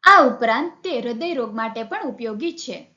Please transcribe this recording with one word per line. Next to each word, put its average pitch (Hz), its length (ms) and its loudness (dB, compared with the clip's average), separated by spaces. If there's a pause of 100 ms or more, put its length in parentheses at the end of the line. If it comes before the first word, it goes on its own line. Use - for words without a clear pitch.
આ 381 180 10
ઉપરાંત 247 520 0 (100)
તે 339 160 -4
હૃદય 240 340 -6
રોગ 226 200 -6
માટે 226 300 -6
પણ 403 220 -8
ઉપયોગી 233 460 -8
છે. 208 260 -12 (200)